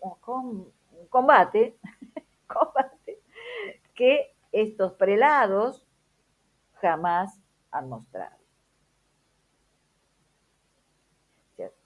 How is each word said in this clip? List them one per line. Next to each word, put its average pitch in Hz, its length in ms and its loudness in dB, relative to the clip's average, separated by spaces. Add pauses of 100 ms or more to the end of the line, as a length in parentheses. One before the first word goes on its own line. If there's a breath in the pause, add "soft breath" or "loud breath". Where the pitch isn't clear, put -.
un 185 200 -12
com-, 240 460 -10 (260)
un 175 160 -20
combate, 240 760 4
<laughs> - 640 -20
combate - 720 -4 (760 loud breath)
que 277 400 2 (180)
estos 214 420 -2
prelados 220 920 2 (880)
jamás 175 680 -2 (300)
han 135 180 -8
mostrado". 107 480 -16 (3250)
O - 40 -20
sea, 92 140 -14 (160)